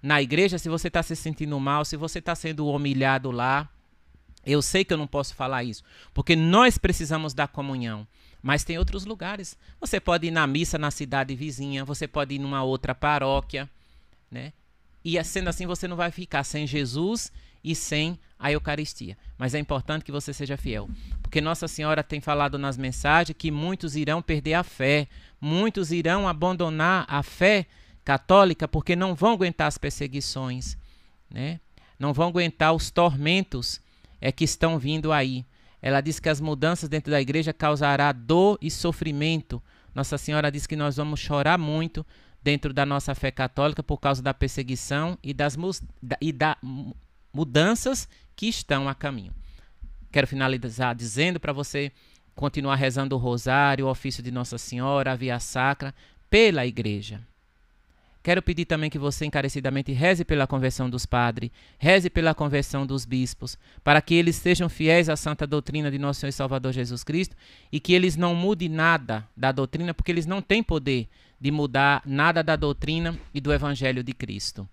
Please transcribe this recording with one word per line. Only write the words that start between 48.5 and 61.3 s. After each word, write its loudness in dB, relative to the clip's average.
a -4
caminho. -8
Quero 4
finalizar -2
dizendo -2
pra -4
você -4
continuar -2
rezando 0
o 0
rosário, 2
o 2
ofício -6
de -6
Nossa -6
Senhora, -2
a -2
Via -4
Sacra, -2
pela 8
igreja. -4
Quero 2
pedir 0
também 0
que -8
você -2
encarecidamente -2
reze 2
pela 2
conversão 0
dos -4
padres, 0